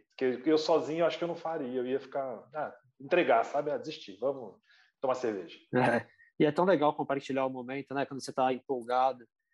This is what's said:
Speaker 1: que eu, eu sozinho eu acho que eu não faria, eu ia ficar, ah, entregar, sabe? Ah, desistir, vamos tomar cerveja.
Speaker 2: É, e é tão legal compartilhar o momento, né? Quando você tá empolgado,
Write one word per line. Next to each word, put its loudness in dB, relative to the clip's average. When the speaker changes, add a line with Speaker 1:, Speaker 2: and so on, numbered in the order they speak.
Speaker 1:
que -2
eu, 0
eu 6
sozinho 0
eu 4
acho -2
que -4
eu -2
não -4
faria, -6
eu -2
ia 0
ficar, -8
ah, -6
entregar, 4
sabe? -2
Ah, -2
desistir, -12
vamos -4
tomar 2
cerveja. -4
Speaker 2:
É, 2
e 6
é 4
tão 2
legal 4
compartilhar -2
o 0
momento, -8
né? -2
Quando -10
você -10
tá 2
empolgado, 0